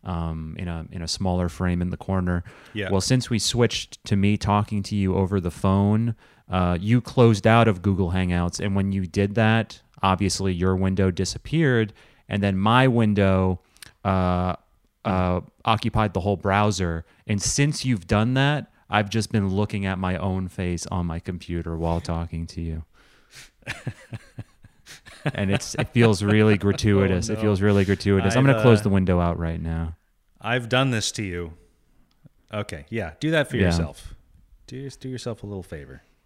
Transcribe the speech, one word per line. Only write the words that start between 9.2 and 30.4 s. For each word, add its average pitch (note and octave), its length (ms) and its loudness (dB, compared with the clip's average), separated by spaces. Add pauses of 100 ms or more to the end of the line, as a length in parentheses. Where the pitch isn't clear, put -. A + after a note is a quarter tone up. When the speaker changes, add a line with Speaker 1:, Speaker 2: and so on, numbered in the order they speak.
Speaker 1:
that, A2 460 2 (220)
obviously F#2+ 500 0
your F#2 240 0
window F#2+ 340 0
disappeared. A2+ 840 0 (360)
And G2+ 140 -2
then G2 160 2
my A#2 300 4
window, G2 720 2 (440)
uh, F2+ 520 0 (480)
uh, F2+ 360 0 (240)
occupied A2 500 0
the G2 60 0
whole G2 160 0
browser. F#2+ 680 0 (220)
And G#2 160 -2
since - 420 -2
you've A#2 220 -2
done A2 280 2
that, C#3 360 0 (200)
I've G#2 200 0
just G#2+ 220 -4
been G2 160 0
looking G2 380 -4
at F#2+ 120 -4
my F#2 180 -4
own F#2 320 -4
face F2+ 380 -6
on F2 200 -4
my E2 120 -6
computer E2+ 580 -8
while E2 240 -2
talking E2+ 480 -8
to - 120 -12
you. D#2+ 240 -8 (840)
<laughs> - 80 -10 (1600)
And G2 160 -2
it's, - 260 -2
it A#2 120 -2
feels A2+ 340 4
really G#2+ 360 4
Speaker 2:
<laughs> E2+ 60 -6
Speaker 1:
gratuitous. F#2+ 680 2
Speaker 2:
Oh, - 20 -2
Speaker 1:
It G#2+ 40 -4
Speaker 2:
no. A2 60 -4
Speaker 1:
feels G2+ 200 2
really G2+ 240 4
gratuitous. G2+ 500 2
I'm C3 100 4
Speaker 2:
I've, C#3 60 6
Speaker 1:
gonna A2 100 2
close A2+ 180 6
Speaker 2:
uh, - 40 -8
Speaker 1:
the G#2 60 2
window F#2 300 2
out E2+ 180 0
right E2 220 -4
now. E2 360 -6 (420)
Speaker 2:
I've A#2 300 -4